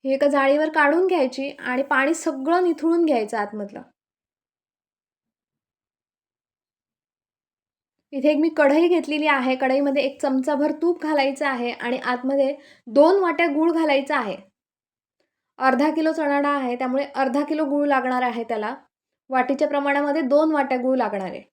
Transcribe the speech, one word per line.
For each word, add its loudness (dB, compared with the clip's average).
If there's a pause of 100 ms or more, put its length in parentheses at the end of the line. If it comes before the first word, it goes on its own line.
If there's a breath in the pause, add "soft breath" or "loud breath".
ही 0
एका 2
जाळीवर 4
काढून 4
घ्यायची 0
आणि -6
पाणी 2
सगळं 0
निथळून 0
घ्यायचं 0
आतमधलं. -8 (4000)
इथे 2
एक 2
मी 2
कढई 4
घेतलेली 0
आहे, 0
कढईमध्ये 0
एक -4
चमचाभर 0 (100)
तूप 0
घालायचं 0
आहे -4
आणि -6
आतमध्ये -2 (320 loud breath)
दोन 6
वाट्या 0
गूळ 0
घालायचा 0
आहे. -6 (1200)
अर्धा 2
किलो 0
चणा -2
डाळ 0
आहे, -4
त्यामुळे -2
अर्धा -2
किलो -2
गूळ 0
लागणार 0
आहे -4
त्याला. -6 (560)
वाटीच्या 0
प्रमाणामध्ये 0
दोन 2
वाट्या 0
गूळ 0
लागणार -4
आहे. -12 (100)